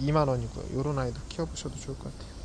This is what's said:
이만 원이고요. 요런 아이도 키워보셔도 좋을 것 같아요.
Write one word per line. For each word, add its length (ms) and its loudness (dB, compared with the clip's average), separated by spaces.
이만 280 6
원이고요. 500 0
요런 200 2
아이도 300 0
키워보셔도 480 -4
좋을 220 -6
것 60 -10
같아요. 400 -10